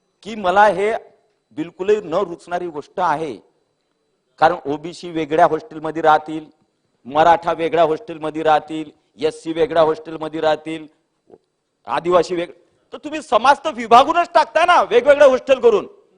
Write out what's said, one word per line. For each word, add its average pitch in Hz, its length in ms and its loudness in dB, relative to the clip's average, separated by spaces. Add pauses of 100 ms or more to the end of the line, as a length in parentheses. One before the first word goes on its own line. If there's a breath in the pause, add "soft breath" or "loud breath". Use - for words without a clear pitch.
(240)
की 220 140 -12
मला 202 300 2
हे 202 260 0 (640)
बिलकुलही 185 460 -2
न 156 100 -8 (100)
रुचणारी 175 440 -8
गोष्ट 147 320 -12
आहे, 156 360 -4 (1040)
कारण 165 160 2 (100)
ओबीसी 156 460 -10
वेगळ्या 160 360 0
हॉस्टेलमध्ये 156 540 -6
राहतील, 156 440 0 (600)
मराठा 160 480 2
वेगळ्या 160 300 0
हॉस्टेलमध्ये 156 600 -4
राहतील, 156 460 -2 (280)
एससी 156 360 -6
वेगळ्या 160 300 0
हॉस्टेलमध्ये 156 580 -6
राहतील, 156 460 -4 (1000)
आदिवासी 165 480 0
वेग-, 170 160 -6 (420)
तर 262 40 -16
तुम्ही 302 240 -10
समाज 262 440 2
तर 311 80 -4
विभागूनच 262 600 2
टाकताय 311 320 2
ना 339 160 4
वेगवेगळ्या 262 460 4
हॉस्टेल 262 320 2
करून. 202 280 2 (300)